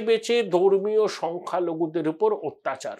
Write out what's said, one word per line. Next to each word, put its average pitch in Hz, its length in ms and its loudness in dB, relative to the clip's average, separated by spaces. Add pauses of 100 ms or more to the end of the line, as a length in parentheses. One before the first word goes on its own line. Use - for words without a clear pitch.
বেছে 226 280 2 (200)
ধর্মীয় 196 480 4 (160)
সংখ্যালঘুদের 170 920 -4
উপর 208 180 0 (180)
অত্যাচার 131 520 -8